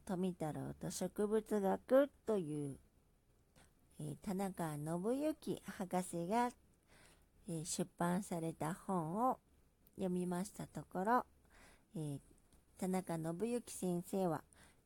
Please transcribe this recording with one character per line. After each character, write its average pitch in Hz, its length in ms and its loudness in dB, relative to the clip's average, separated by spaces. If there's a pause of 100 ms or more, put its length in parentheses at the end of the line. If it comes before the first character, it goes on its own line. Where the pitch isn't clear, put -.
富 185 260 0
太 160 220 -2
郎 139 220 -6
と 165 180 -6
植 190 340 -2
物 214 340 2
学 220 500 6 (140)
と 214 140 2
い 147 340 -2
う、 127 40 -10 (1200)
え 156 40 -8 (100)
ー、 143 100 -8
田 208 100 -4
中 185 440 -2
信 175 460 0
之 302 420 -2
博 180 380 -2
士 170 260 -4
が、 240 220 4 (1000)
え 185 40 -4
ー、 160 120 -2
出 180 240 -2 (100)
版 175 240 2
さ 180 160 -4
れ 165 140 -2
た 156 220 -2
本 190 560 0
を - 100 -2 (560)
読 185 160 0
み 180 140 0
ま 180 180 0
し - 80 -10
た - 140 -10
と - 160 -8 (100)
こ 185 120 0
ろ、 233 220 4 (720)
え - 20 -4
ー、 147 200 -2 (600)
田 196 80 -2
中 185 300 0
信 170 340 -2
之 240 220 -2
先 175 300 0
生 190 240 0
は、 156 160 0 (440)